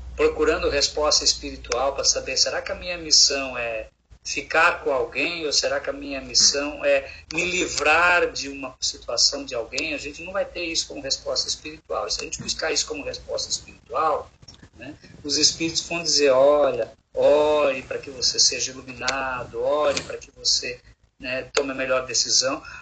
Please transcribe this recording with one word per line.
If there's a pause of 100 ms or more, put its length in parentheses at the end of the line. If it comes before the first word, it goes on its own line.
(160)
procurando
resposta
espiritual
pra
saber,
será
que
a
minha
missão
é (380)
ficar
com
alguém
ou
será
que
a
minha
missão
é (220)
me
livrar
de
uma
situação
de
alguém,
a
gente
não
vai
ter
isso
como
resposta
espiritual.
E
se
a
gente
buscar
isso
como
resposta
espiritual, (440)
né, (280)
os
espíritos
vão
dizer:
olha, (240)
ore
pra
que
você
seja
iluminado,
ore
pra
que
você, (400)
né, (100)
tome
a
melhor
decisão, (180)